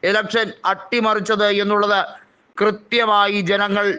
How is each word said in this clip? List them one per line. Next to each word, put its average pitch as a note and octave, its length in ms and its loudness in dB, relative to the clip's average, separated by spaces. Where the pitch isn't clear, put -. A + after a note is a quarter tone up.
ഇലക്ഷൻ G#3+ 360 -2
അട്ടിമറിച്ചത് G#3+ 760 0
എന്നുള്ളത് G3+ 380 2
കൃത്യമായി G#3 800 0
ജനങ്ങൾ G3+ 380 0